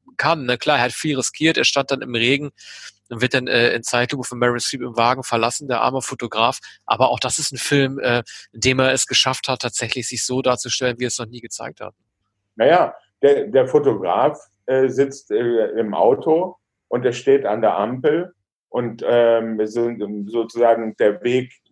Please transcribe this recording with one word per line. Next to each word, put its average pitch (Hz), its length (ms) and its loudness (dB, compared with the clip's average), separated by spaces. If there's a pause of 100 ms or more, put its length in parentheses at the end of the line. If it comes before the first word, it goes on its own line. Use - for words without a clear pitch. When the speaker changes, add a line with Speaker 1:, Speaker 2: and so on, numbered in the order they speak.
(160)
Speaker 1:
kann, 151 280 0
ne? 120 140 -2
Klar, 151 180 0
er 120 80 4
hat - 80 0
viel 151 240 -4
riskiert, 156 400 0
er 131 80 2
stand 135 260 0
dann 131 120 -2
im 123 120 -6
Regen 131 380 0 (560)
und 117 120 -10
wird 127 140 2
dann, 127 120 0
äh, 120 280 2
in 117 80 -4
Zeitlupe 123 440 -2
von 123 120 -10
Meryl 120 220 2
Streep 127 200 -6
im 123 160 -8
Wagen 123 260 2
verlassen, 120 460 -2
der 117 140 -2
arme 127 180 0
Fotograf. 117 600 -2 (260)
Aber 117 240 2
auch 120 100 -4
das - 180 -4
ist - 140 -6
ein 135 60 -12
Film, 139 400 0
äh, 120 240 0 (300)
in 117 80 -18
dem 127 180 2
er 131 140 4
es 131 140 -2
geschafft - 420 0
hat, 131 120 -4
tatsächlich 120 480 -6
sich 120 160 -6
so 127 160 -2
darzustellen, 123 580 -2
wie 123 60 -4
er 123 40 -2
es - 100 -6
noch 120 80 -8
nie 117 160 -16
gezeigt 117 380 -14
hat. 98 140 -14 (640)
Speaker 2:
Naja, 147 380 4 (260)
der, 135 280 4
der 123 180 2
Fotograf, 117 720 2 (260)
äh, 131 240 2
sitzt, 135 420 -2
äh, 113 360 0 (120)
im 110 140 -2
Auto 139 640 2 (320)
und 123 160 -2
er 127 80 0
steht 135 320 2
an 110 160 -2
der 104 160 2
Ampel 131 560 -2 (380)
und, 117 360 -6
ähm, 117 540 4
es 107 140 -2
sind 107 560 -4
sozusagen 117 680 0
der 104 260 2
Weg, 123 300 0 (200)